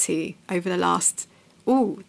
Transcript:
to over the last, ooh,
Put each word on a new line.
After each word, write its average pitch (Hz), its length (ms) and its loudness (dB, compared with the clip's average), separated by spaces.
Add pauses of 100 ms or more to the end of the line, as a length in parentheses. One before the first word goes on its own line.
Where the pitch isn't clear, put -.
to 165 280 -4 (160)
over 180 180 -4
the 180 80 -2
last, 175 520 0 (400)
ooh, 226 400 2